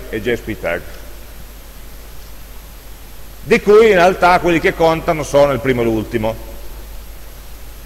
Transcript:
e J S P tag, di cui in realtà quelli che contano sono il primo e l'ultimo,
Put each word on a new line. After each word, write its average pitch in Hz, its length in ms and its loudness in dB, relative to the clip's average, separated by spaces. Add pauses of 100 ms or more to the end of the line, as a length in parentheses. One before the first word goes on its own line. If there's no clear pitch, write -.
(100)
e 113 100 -6
J 117 140 -2
S 110 60 -4
P 110 200 -8
tag, 87 200 -4 (2500)
di 214 180 2
cui 214 260 8
in 208 80 6
realtà 175 460 6
quelli 170 180 2
che 170 160 2
contano 160 480 0
sono 143 300 4
il 123 80 -2
primo 127 220 0
e - 20 0
l'ultimo, 110 520 -2 (1500)